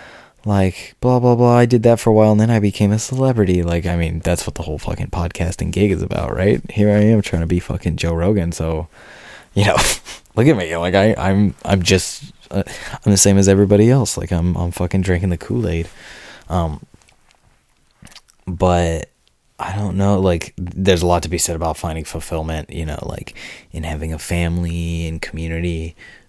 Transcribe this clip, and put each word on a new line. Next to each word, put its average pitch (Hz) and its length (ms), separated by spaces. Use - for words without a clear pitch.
like, 98 560
blah, 127 200
blah, 123 160
blah, 120 200
I 120 80
did 117 200
that 117 160
for 113 100
a - 20
while, 107 200
and 104 80
then 113 100
I 113 100
became 101 320
a 107 60
celebrity.'" 113 640
Like, 85 240
I 87 100
mean, 82 240
that's 87 260
what 85 100
the - 60
whole 78 160
fucking 92 300
podcasting 85 600
gig 98 200
is 87 120
about, - 340
right? 98 240
Here 104 200
I 104 100
am 107 220
trying 82 200
to 82 40
be 87 120
fucking 85 380
Joe 82 160
Rogan, 87 400
so, 80 360
you 101 100
know, - 120
<laughs> - 320
look 117 100
at 151 100
me. 85 200
Like, 87 180
I, 101 200
I'm, 95 400
I'm 98 180
just, - 480
uh, 98 120
I'm - 180
the 98 60
same 98 220
as 98 100
everybody 101 420
else. 127 280
Like, 90 140
I'm, 87 220
I'm 87 160
fucking 90 300
drinking 90 300
the 85 80
Kool-Aid. 85 500
Um, 85 340
but 87 640
I 92 180
don't 101 200
know, 98 220
like, 90 380
there's 90 460
a 90 40
lot 87 160
to 80 60
be 85 100
said 85 160
about 80 220
finding 80 280
fulfillment, 80 640
you 82 140
know, 76 180
like, - 340
in 80 140
having 78 280
a 80 60
family 85 880
and 80 160
community. 82 720